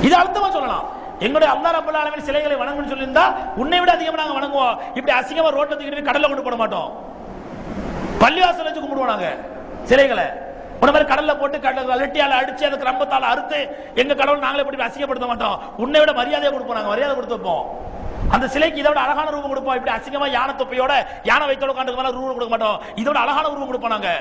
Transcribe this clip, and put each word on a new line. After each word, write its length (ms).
இது 120
அழுத்தமா 360
சொல்லலாம். 280
எங்களுடைய 280
அல்லாஹ் 240
ரப்புல் 240
ஆலமீன் 260
சிலைகளை 360
வணங்குன்னு 280
சொல்லியிருந்தா 340
உன்னை 220
விட 120
அதிகமா 260
நாங்க 180
வணங்குவோம். 360
இப்படி 220
அசிங்கமா 360
ரோட்ல 180
தூக்கிட்டு 260
போய் 100
கடல்ல 220
கொண்டு 160
போட 160
மாட்டோம், 260
பள்ளிவாசல் 440
வச்சு 160
கும்பிடுவோம் 300
நாங்க 160
சிலைகளை. 360
உன்ன 120
மாதிரி 200
கடல்ல 260
போட்டு 260
கடல் 300
அலட்டியால 460
அடிச்சு 280
அதுக்கு 220
ரம்பத்தால 400
அறுத்து 280
எங்க 180
கடவுள் 240
நாங்களே 220
போட்டு 200
அசிங்கப்படுத்த 440
மாட்டோம். 260
உன்னை 180
விட 160
மரியாதையை 340
கொடுப்போம், 260
நாங்க 140
மரியாதை 240
கொடுத்து 200
வைப்போம். 280
அந்த 200
சிலைக்கு 280
இதை 100
விட 140
அழகான 280
ரூபம் 180
கொடுப்போம். 260
இப்படி 180
அசிங்கமா 400
யானை 240
தொப்பையோட 320
யானை 180
வயித்தோட 260
உட்காந்துக்க 260
மாதிரி 200
ரூபம் 180
கொடுக்க 160
மாட்டோம், 240
இதோட 220
அழகான 260
ரூபம் 220
கொடுப்போம் 240
நாங்க. 240